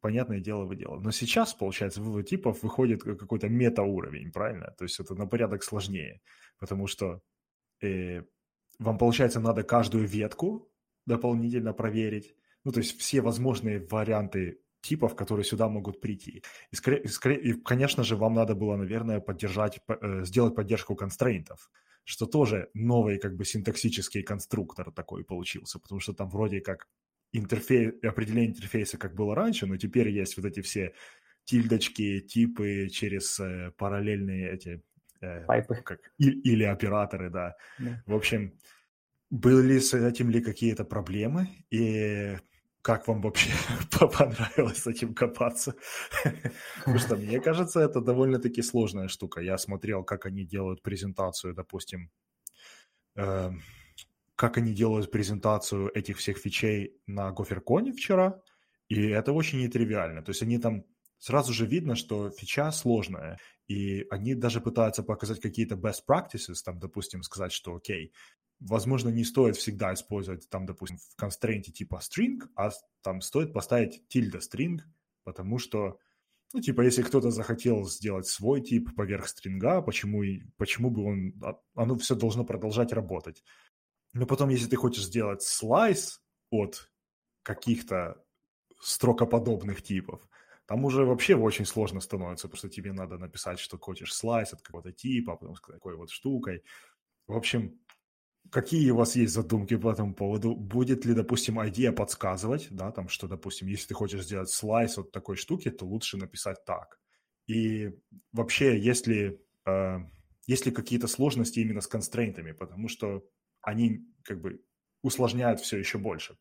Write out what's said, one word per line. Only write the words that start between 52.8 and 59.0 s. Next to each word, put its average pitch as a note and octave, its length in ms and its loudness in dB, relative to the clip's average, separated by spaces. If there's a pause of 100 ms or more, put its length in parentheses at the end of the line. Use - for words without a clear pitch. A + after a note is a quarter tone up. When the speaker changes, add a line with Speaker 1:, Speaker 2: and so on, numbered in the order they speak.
Speaker 1:
эм, F#2 460 -2 (760)
как A#2 220 4
они A2+ 160 2
делают G#2+ 380 2
презентацию G#2 840 0
этих G2+ 240 -4
всех G2 200 -2
фичей G#2 600 -2 (100)
на G2 240 -4
Гоферконе A#2 600 0
вчера, F#3+ 500 2 (460)
и G#2 220 2